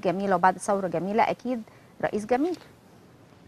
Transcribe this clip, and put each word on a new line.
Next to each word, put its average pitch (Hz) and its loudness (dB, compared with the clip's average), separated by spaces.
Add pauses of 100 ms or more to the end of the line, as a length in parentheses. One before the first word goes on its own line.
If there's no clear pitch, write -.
جميلة 196 0
وبعد 185 4
ثورة 196 -2
جميلة 185 0
أكيد 240 -4 (420)
رئيس 208 -2
جميل. 285 0 (920)